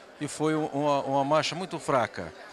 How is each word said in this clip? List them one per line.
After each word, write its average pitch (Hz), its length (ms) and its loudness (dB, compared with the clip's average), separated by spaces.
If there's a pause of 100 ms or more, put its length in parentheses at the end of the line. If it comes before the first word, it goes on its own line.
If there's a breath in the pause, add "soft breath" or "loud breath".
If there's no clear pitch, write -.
(180 loud breath)
e 147 80 -4
foi 156 280 0
uma, 147 480 0
uma 135 220 2
marcha 147 300 2
muito 175 240 -6
fraca. 107 540 0 (200 loud breath)